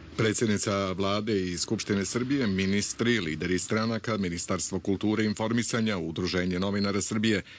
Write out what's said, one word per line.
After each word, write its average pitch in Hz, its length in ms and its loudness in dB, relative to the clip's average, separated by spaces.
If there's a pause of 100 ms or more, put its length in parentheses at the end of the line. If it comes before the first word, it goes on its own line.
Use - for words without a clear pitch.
(180)
Predsjednica 104 720 2
vlade 101 520 0
i 90 140 -2
Skupštine 98 480 0
Srbije, 127 420 0
ministri, 101 720 2
lideri 87 400 0
stranaka, 110 580 0
Ministarstvo 90 600 -2
kulture 107 440 2
i 107 40 2
informisanja, 110 720 0
Udruženje 87 600 0
novinara 101 420 0
Srbije, 107 400 2 (180)